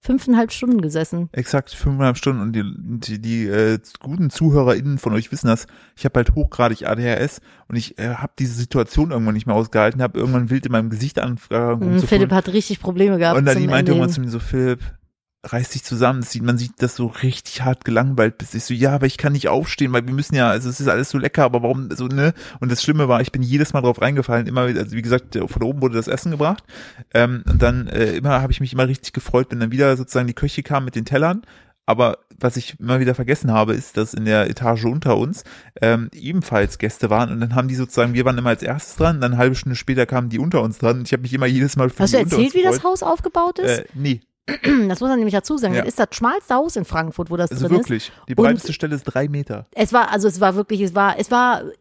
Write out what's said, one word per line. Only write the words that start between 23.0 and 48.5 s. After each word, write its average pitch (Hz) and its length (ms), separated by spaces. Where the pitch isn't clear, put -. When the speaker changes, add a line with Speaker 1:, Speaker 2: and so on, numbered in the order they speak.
Speaker 2:
war, 120 100
ich 127 140
bin 127 100
jedes 143 300
Mal 139 80
drauf 123 200
reingefallen, 127 460
immer 123 220
wieder, 107 100
also 107 160
wie 117 60
gesagt, 117 360
von - 160
oben 135 180
wurde 123 140
das 113 120
Essen 165 240
gebracht, 156 320
ähm, 120 360
und - 120
dann, 123 260
äh, 107 280
immer 131 260
habe 131 120
ich - 80
mich 127 100
immer 131 160
richtig - 240
gefreut, 127 380
wenn 120 100
dann 113 140
wieder 135 240
sozusagen 127 300
die 120 60
Köche 143 300
kamen 135 220
mit 127 100
den 113 80
Tellern, 160 380
aber 113 340
was 123 160
ich - 240
immer 127 220
wieder 127 120
vergessen 127 380
habe, 110 220
ist, - 240
dass 110 160
in 110 100
der 107 260
Etage 113 360
unter 123 320
uns, 139 260
ähm, 117 320
ebenfalls 123 640
Gäste 107 320
waren 110 240
und 113 80
dann 117 120
haben 127 140
die 131 80
sozusagen, 123 380
wir 123 100
waren 127 140
immer 123 140
als - 120
erstes 135 320
dran, 160 240
dann 123 140
eine 120 80
halbe 127 140
Stunde 127 200
später 127 300
kamen 123 240
die 113 100
unter 156 220
uns 113 160
dran 120 220
und 123 60
ich - 60
habe 123 120
mich 123 100
immer 135 140
jedes 131 280
Mal 131 140
für - 140
Speaker 1:
Hast 202 100
Speaker 2:
die 262 40
Speaker 1:
du 220 60
Speaker 2:
unter 175 140
Speaker 1:
erzählt, 254 160
Speaker 2:
uns - 20
Speaker 1:
wie 359 80
das 370 120
Speaker 2:
gefreut. 359 160
Speaker 1:
Haus 381 120
aufgebaut 339 560
ist? 120 200
Speaker 2:
Äh, - 140
nee. 131 280
Speaker 1:
<clears throat> 269 440
Das 180 100
muss 254 100
man 269 100
nämlich 214 140
dazu 208 240
sagen. 208 160
Speaker 2:
Ja. 127 80
Speaker 1:
Das - 80
ist - 100
das 214 120
schmalste 262 440
Haus 277 200
in 190 80
Frankfurt, 160 480
wo 175 60
das 175 140
Speaker 2:
Also 127 160
Speaker 1:
drin 170 100
Speaker 2:
wirklich, 131 320
Speaker 1:
ist. - 40
Speaker 2:
die 127 80
Speaker 1:
Und 214 80
Speaker 2:
breiteste 226 300